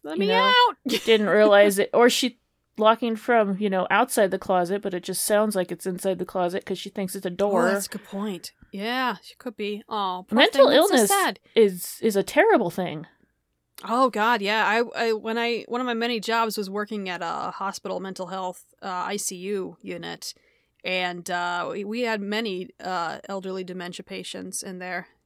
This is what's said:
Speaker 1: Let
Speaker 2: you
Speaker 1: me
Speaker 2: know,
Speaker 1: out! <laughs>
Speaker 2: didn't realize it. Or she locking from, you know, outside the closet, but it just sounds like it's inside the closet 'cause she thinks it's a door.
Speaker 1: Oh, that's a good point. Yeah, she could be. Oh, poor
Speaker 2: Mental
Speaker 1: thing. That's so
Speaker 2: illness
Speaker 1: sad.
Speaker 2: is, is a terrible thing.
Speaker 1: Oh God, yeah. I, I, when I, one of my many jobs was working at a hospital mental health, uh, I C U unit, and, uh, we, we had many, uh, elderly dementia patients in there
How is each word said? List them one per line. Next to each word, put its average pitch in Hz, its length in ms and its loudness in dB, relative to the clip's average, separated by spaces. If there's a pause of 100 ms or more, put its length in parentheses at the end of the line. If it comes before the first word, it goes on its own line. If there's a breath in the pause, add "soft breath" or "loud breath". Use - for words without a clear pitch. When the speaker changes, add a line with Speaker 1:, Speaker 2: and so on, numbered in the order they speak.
Speaker 1:
Let 311 140 -10
Speaker 2:
you 370 60 -4
Speaker 1:
me 392 60 2
Speaker 2:
know, 494 240 4 (160)
Speaker 1:
out! - 120 -4
<laughs> 226 240 -2
Speaker 2:
didn't 214 240 4
realize 202 500 6
it. - 160 0
Or 240 160 6
she - 300 -4 (380)
locking 226 360 4
from, 214 440 2
you 208 120 -2
know, 185 200 0
outside 208 400 2
the 185 80 -2
closet, 185 440 0
but 185 120 -6
it 175 100 -6
just 185 220 -6
sounds 214 280 2
like 185 160 -2
it's 175 160 -10
inside 185 320 -2
the 185 60 -6
closet 180 400 -4
'cause 190 140 -6
she - 100 -12
thinks 190 260 -6
it's 196 120 -10
a 175 40 -4
door. 185 380 0
Speaker 1:
Oh, 196 40 2
that's 202 140 -2
a - 40 -12
good - 140 -12
point. 196 480 -8 (200)
Yeah, 233 500 -4
she - 140 -20
could - 200 -14
be. 208 340 -8
Oh, 190 360 -4
poor 214 100 0
Speaker 2:
Mental 311 320 6
Speaker 1:
thing. - 80 6
That's 349 120 6
so 370 60 2
Speaker 2:
illness 220 160 6
Speaker 1:
sad. 359 280 4 (160)
Speaker 2:
is, 196 460 4
is 208 160 0
a 196 60 2
terrible 294 480 4
thing. 160 360 -6 (760)
Speaker 1:
Oh 247 260 2
God, 220 300 0
yeah. 208 260 0
I, 226 420 0
I, 226 40 0
when 220 240 -4
I, 233 320 -2
one 240 140 -4
of 254 40 -4
my 240 80 -2
many 233 240 -2
jobs 226 380 -2
was 190 140 -6
working 208 400 -6
at 175 100 -8
a 165 300 -6
hospital 190 500 -8
mental 190 280 -10
health, 185 360 -10 (160)
uh, 196 80 -14
I 185 300 -6
C 190 180 -6
U 185 460 -8
unit, 170 500 -12 (520)
and, 180 460 -4
uh, 175 420 -4
we, 202 120 -8
we 220 180 -6
had 220 200 -2
many, 202 480 -6 (100)
uh, 170 380 -6 (100)
elderly 190 360 -8
dementia 180 400 -12
patients 185 580 -12
in 185 160 -12
there 180 300 -10 (180)